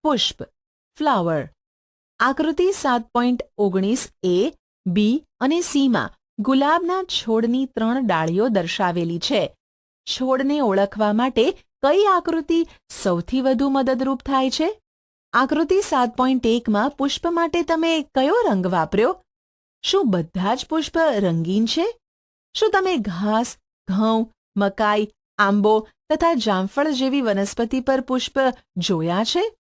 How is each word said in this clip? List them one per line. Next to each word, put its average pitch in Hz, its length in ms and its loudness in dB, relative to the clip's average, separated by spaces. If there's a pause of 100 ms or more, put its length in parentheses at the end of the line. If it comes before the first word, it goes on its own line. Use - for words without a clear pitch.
પુષ્પ, 285 400 0 (540)
ફ્લાવર. 175 520 0 (680)
આકૃતિ 311 520 2
સાત 247 420 0
પોઇન્ટ 247 300 0 (140)
ઓગણીસ 196 520 0 (140)
એ, 185 300 2 (320)
બી 214 400 2 (140)
અને 294 220 2
સીમાં 254 500 0 (280)
ગુલાબના 311 640 0
છોડની 233 640 -2
ત્રણ 240 400 -2
ડાળીઓ 175 420 0
દર્શાવેલી 175 720 -2
છે. - 360 -2 (520)
છોડને 269 540 -2
ઓળખવા 208 520 0
માટે 247 380 0 (300)
કઈ 339 240 4
આકૃતિ 330 600 0 (360)
સૌથી 185 380 -2
વધુ 262 280 2
મદદરૂપ 269 560 0
થાય 262 240 0
છે? 330 320 -4 (520)
આકૃતિ 302 480 0
સાત 247 340 0
પોઇન્ટ 254 300 0
એકમાં 226 440 0
પુષ્પ 277 380 -4
માટે 339 360 0
તમે 330 380 0
કયો 285 340 0 (140)
રંગ 185 180 0
વાપર્યો? 185 560 0 (600)
શું 370 260 2
બધા 185 460 -2
જ 254 140 -12
પુષ્પ 320 280 -4
રંગીન 202 680 0
છે? 339 340 -2 (580)
શું 440 140 2
તમે 381 260 2
ઘાસ, 214 600 -2 (300)
ઘઉં, 220 460 0 (240)
મકાઈ, 208 500 0 (300)
આંબો 208 500 2 (220)
તથા 330 240 2
જામફળ 214 580 0
જેવી 269 300 0
વનસ્પતિ 226 580 -2
પર 262 220 0
પુષ્પ 254 380 -4 (380)
જોયા 175 460 -2
છે? 403 400 -2